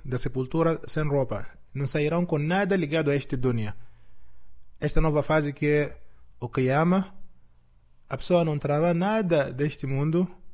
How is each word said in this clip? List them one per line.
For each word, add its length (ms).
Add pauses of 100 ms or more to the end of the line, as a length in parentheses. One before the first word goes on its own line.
da 140
sepultura 720
sem 200
roupa, 400 (260)
não 140
sairão 380
com 120
nada 380
ligado 360
a 40
este 200
dunya. 400 (1040)
Esta 200
nova 240
fase 300
que 140
é 300 (420)
o 100
Qiyamah, 640 (960)
a 80
pessoa 260
não 160
trará 340
nada 580
deste 360
mundo, 400 (260)